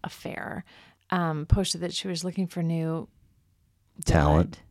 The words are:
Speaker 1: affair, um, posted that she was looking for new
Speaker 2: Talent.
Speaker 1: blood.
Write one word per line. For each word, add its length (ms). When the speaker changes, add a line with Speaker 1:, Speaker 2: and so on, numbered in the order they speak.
Speaker 1:
affair, 600
um, 360
posted 340
that 140
she 140
was 160
looking 220
for 160
new 460
Speaker 2:
Talent. 480
Speaker 1:
blood. 60